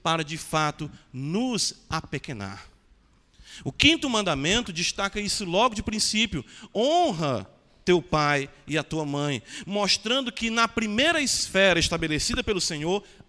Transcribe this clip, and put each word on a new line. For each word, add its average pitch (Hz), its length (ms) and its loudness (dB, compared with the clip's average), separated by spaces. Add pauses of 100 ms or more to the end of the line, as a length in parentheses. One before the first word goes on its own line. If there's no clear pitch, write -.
para, 165 200 0
de 151 140 -6
fato, 151 540 -2 (220)
nos 180 640 -2 (140)
apequenar. 120 800 -8 (960)
O 135 80 -6
quinto 311 360 4
mandamento 196 640 0
destaca 196 480 -4
isso 208 240 -4
logo 208 300 2
de 202 80 -6
princípio. 214 640 0 (300)
"Honra 190 760 2 (340)
teu 180 160 6
pai 147 480 0 (180)
e 147 120 -2
a 147 60 -2
tua 156 200 -4
mãe", 143 380 -2 (240)
mostrando 214 640 0
que - 180 -4
na 226 200 2
primeira 233 520 2
esfera 190 600 4
estabelecida 165 640 0
pelo 202 160 0
Senhor, 170 420 -2 (260)